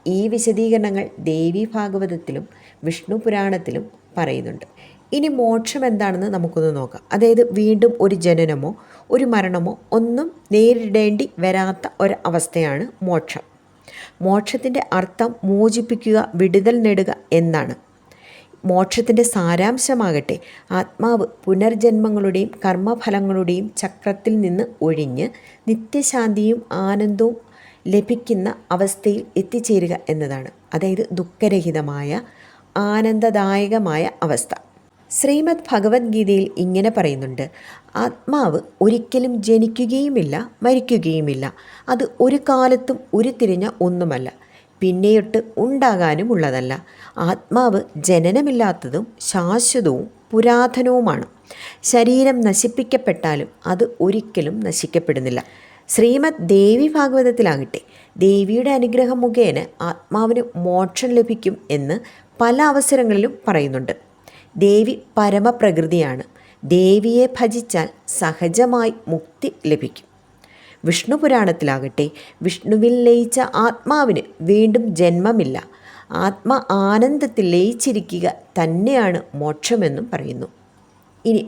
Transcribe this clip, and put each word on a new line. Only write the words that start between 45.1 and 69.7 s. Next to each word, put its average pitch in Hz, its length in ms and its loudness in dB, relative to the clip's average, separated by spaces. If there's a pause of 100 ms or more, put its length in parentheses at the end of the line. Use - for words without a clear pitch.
ഉണ്ടാകാനുമുള്ളതല്ല. 175 1080 0 (540)
ആത്മാവ് 220 540 0 (280)
ജനനമില്ലാത്തതും 185 960 0 (240)
ശാശ്വതവും 190 800 0 (240)
പുരാതനവുമാണ്. 240 960 2 (640)
ശരീരം 254 560 4
നശിപ്പിക്കപ്പെട്ടാലും 220 1040 -2 (220)
അത് 196 120 2 (220)
ഒരിക്കലും 196 500 -2 (100)
നശിക്കപ്പെടുന്നില്ല." 135 760 -2 (520)
ശ്രീമദ് 277 480 2 (120)
ദേവി 220 420 6
ഭാഗവതത്തിലാകട്ടെ 240 840 0 (420)
ദേവിയുടെ 202 540 2
അനുഗ്രഹം 247 460 0
മുഖേന 226 360 2 (300)
ആത്മാവിന് 226 540 -2 (220)
മോക്ഷം 185 520 -2
ലഭിക്കും 226 380 -2 (200)
എന്ന് 143 200 -4 (460)
പല 240 140 4 (160)
അവസരങ്ങളിലും 254 600 2 (140)
പറയുന്നുണ്ട്. 143 480 -2 (640)
ദേവി 208 380 4 (220)
പരമപ്രകൃതിയാണ്. 175 1080 2 (400)
ദേവിയെ 202 640 4
ഭജിച്ചാൽ 226 600 -2 (200)
സഹജമായി 226 880 0 (140)
മുക്തി 160 420 -6 (160)
ലഭിക്കും. 151 420 -4 (760)